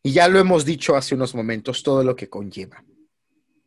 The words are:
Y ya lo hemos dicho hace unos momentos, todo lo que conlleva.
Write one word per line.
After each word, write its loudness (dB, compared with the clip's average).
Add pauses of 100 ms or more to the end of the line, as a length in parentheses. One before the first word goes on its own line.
Y -4
ya 6
lo 6
hemos 2
dicho 0
hace -4
unos -4
momentos, -8
todo 2
lo 0
que -14
conlleva. -14 (840)